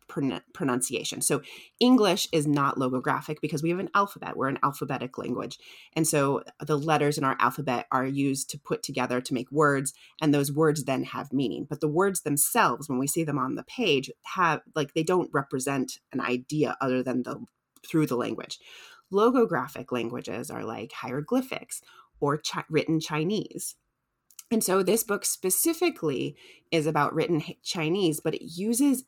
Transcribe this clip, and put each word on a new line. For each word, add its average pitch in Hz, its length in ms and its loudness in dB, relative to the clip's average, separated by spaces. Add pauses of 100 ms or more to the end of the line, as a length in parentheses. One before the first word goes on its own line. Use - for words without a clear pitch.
pron-, 135 340 -2 (100)
pronunciation. 127 720 -2
So 143 180 2 (400)
English 220 520 6
is 151 140 4
not 143 300 2
logographic 135 640 -2
because 151 220 -2
we 165 80 0
have 180 80 -2
an 190 160 -6
alphabet. 202 420 -2
We're 131 140 0
an 139 120 -4
alphabetic 135 540 -4
language. 117 420 -6 (360)
And 160 120 2
so 139 380 2 (160)
the 147 160 0
letters 147 400 2
in 151 80 -2
our 131 160 2
alphabet 127 500 2
are 131 140 2
used 139 460 -2
to 143 80 -10
put - 240 -4
together 127 400 -2
to - 120 -4
make 120 160 -4
words, 143 440 2 (260)
and 151 140 4
those 143 180 2
words 151 320 4
then 131 200 0
have - 280 -8
meaning. 131 360 -2
But - 120 -8
the 156 80 0
words 185 320 2
themselves, 143 720 0
when 127 80 0
we 135 80 0
see 165 180 0
them 147 140 -2
on 131 160 -2
the 113 100 -8
page, 147 460 0 (240)
have, 165 260 2 (140)
like, 147 180 -2
they 160 100 0
don't 180 300 2
represent 135 640 -2 (140)
an 131 80 -4
idea 127 580 0
other 127 240 0
than 127 200 -2
the, 117 200 -8 (460)
through 156 180 2
the 135 100 -2
language. 113 420 -4 (520)
Logographic 202 800 2
languages 120 600 -6
are - 120 -8
like 110 300 -10
hieroglyphics 151 880 -4 (400)
or 143 160 2
chi-, - 320 -6
written 156 320 2
Chinese. 165 760 -4 (720)
And 226 120 2
so 190 200 2
this 208 200 2
book 202 220 -2
specifically 185 1120 0 (340)
is 156 160 2
about 151 280 2
written 160 320 2
H-, - 160 -14
Chinese, 160 580 0
but 156 140 -2
it - 80 -8
uses 233 640 0